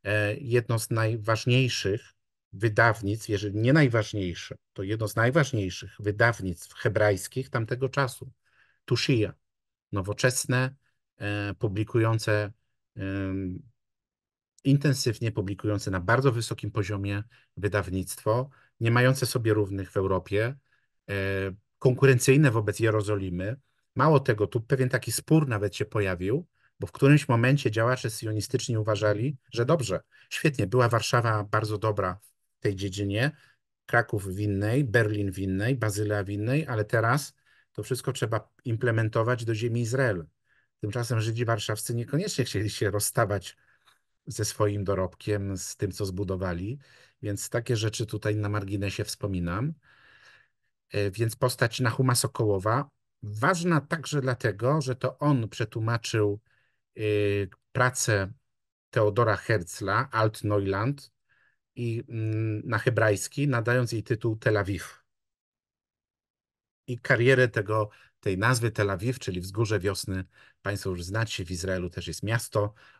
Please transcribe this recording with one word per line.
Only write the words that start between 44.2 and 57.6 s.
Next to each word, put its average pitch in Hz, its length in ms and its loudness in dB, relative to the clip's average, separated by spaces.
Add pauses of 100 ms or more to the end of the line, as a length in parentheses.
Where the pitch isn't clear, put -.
ze 110 180 -4
swoim 104 400 0
dorobkiem, 98 720 -2
z - 200 -10
tym, 101 160 -4
co 101 140 -6
zbudowali, 95 720 -4 (440)
więc 104 280 -6
takie 120 260 -2
rzeczy 107 300 -2
tutaj 107 300 -2
na 104 120 -2
marginesie 101 560 -4
wspominam. 98 680 -4 (1160)
E, 101 180 -2
więc 113 260 -4
postać 123 440 -2
Nahuma 127 340 2
Sokołowa 110 760 0 (320)
ważna 156 580 0
także 147 400 -4
dlatego, 123 600 0
że 127 160 -4
to - 220 -6
on 135 300 2
przetłumaczył, 110 920 -2 (580)
y, 104 500 0 (240)